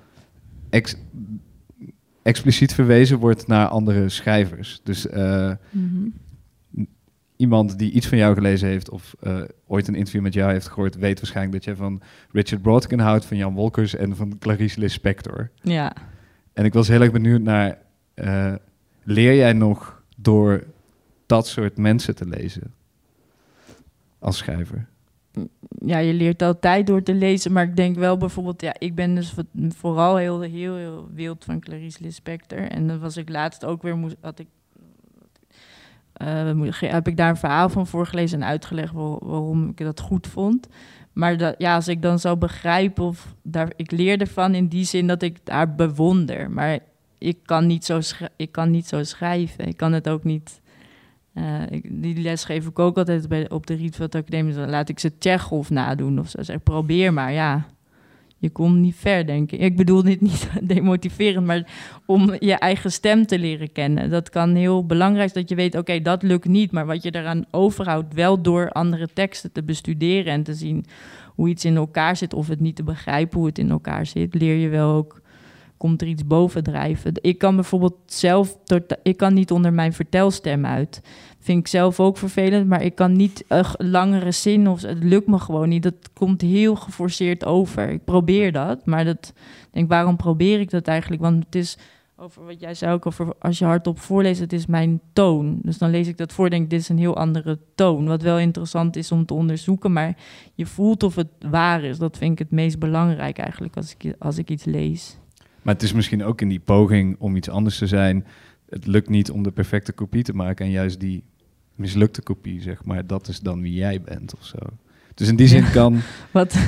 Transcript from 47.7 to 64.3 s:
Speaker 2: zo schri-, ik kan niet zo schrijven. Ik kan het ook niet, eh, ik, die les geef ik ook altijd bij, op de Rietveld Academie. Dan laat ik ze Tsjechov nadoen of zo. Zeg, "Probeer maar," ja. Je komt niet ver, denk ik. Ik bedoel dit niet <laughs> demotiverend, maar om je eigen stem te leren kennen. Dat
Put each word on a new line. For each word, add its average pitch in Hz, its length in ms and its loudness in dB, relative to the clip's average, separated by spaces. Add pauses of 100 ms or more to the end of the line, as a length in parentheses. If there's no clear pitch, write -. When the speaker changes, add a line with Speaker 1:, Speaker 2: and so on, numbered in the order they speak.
Speaker 2:
zo 165 160 -2
schri-, 165 360 -8
ik 156 160 -10
kan 165 180 -2
niet 165 160 0
zo 147 160 -4
schrijven. 175 640 -6
Ik 165 80 -8
kan 160 160 0
het 160 160 -2
ook 156 160 -4
niet, 156 360 -6 (720)
eh, 156 380 -6
ik, - 320 -10
die 165 200 -4
les 165 220 -4
geef 160 220 -6
ik 160 120 -8
ook 175 200 2
altijd 170 300 0
bij, 156 220 -4
op 160 160 -8
de 165 80 -6
Rietveld 160 400 -6
Academie. 156 400 -4
Dan 143 160 -6
laat 147 180 -2
ik 147 100 -8
ze 156 200 -4
Tsjechov 180 520 -2
nadoen 135 480 -2
of 160 100 -4
zo. - 140 -12
Zeg, 156 200 -8
"Probeer 160 500 2
maar," 135 200 -2
ja. 151 340 -2 (720)
Je 160 120 -4
komt 175 280 2
niet 175 180 4
ver, 180 300 0
denk 151 260 -2
ik. - 80 -6
Ik 185 160 2
bedoel 185 260 4
dit 185 180 2
niet 180 380 0
<laughs> - 40 -8
demotiverend, 185 840 0
maar 170 200 -2 (400)
om 196 320 4
je 202 160 2
eigen 185 380 0
stem 214 340 4
te 190 120 0
leren 156 340 -4
kennen. 147 380 -2
Dat 170 200 -2